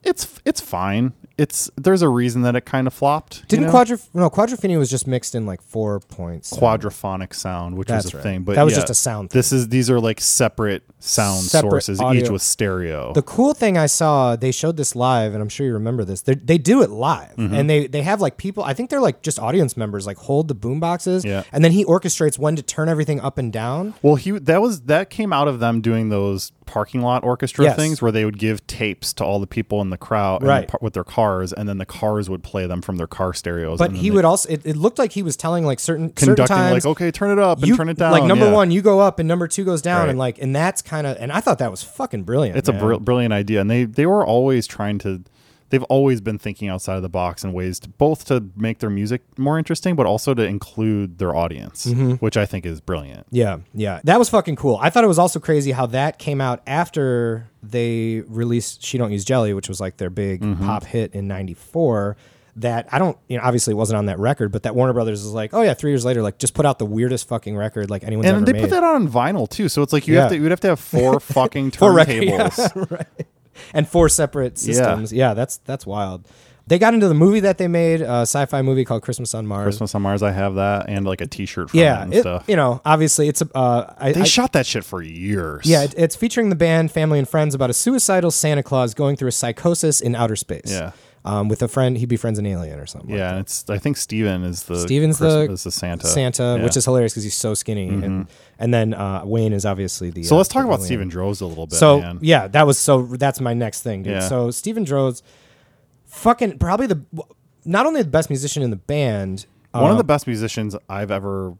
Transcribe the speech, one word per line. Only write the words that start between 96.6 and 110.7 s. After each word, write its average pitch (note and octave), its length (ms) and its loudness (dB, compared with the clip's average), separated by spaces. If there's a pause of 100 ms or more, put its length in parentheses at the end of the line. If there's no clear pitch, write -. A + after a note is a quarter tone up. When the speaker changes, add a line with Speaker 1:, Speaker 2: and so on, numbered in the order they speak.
Speaker 2:
which A#2+ 100 0
is C3 80 0
hilarious B2 300 2
'cause A2 100 -8
he's G#2 100 -8
so A2 200 -4
skinny, G2+ 360 -4
Speaker 1:
Mm-hmm. F#2+ 140 -2
Speaker 2:
and, F#2+ 240 -4 (320)
and A#2+ 140 0
then, A2 200 2
uh, F#2+ 300 -4
Wayne A2 300 0
is G2 120 -2
obviously F#2+ 440 -4
the, E2+ 140 -10
Speaker 1:
So A2 120 4
Speaker 2:
uh, E3+ 40 8
Speaker 1:
let's F#3+ 100 2
talk C4 140 0
Speaker 2:
the B3+ 40 0
Speaker 1:
about D3+ 140 0
Speaker 2:
alien. F#2+ 280 -4
Speaker 1:
Steven - 0 -
Drozd F#2+ 320 -4
a F#2+ 40 -6
little E2 220 -8
bit, E2 120 -8
Speaker 2:
So, C#3+ 220 8
Speaker 1:
man. F2 200 -8
Speaker 2:
yeah, D3 280 4
that D3 180 6
was C#3 100 4
so, C3 260 4
that's B2+ 360 -2
my B2 140 -2
next A#2 300 -4
thing, G2+ 200 -6
dude. G#2 120 -6
Speaker 1:
Yeah. F#2+ 40 -2
Speaker 2:
So A#2+ 320 0
Steven A3 320 -4
Drozd, C3+ 380 0 (840)
fucking A3+ 520 0
probably G#3 280 0
the, E3 140 -2 (640)
not G3 220 0
only D#4 160 0
the D#3+ 80 -2
best D#3 200 0
musician C#3+ 320 -4
in B2+ 80 0
the G#2+ 60 -4
band, G2+ 680 -4 (260)
Speaker 1:
One B2 200 2
of - 0 -
Speaker 2:
uh, A3 80 4
Speaker 1:
the A#3 40 2
best D3 240 0
musicians A2 480 -4 (140)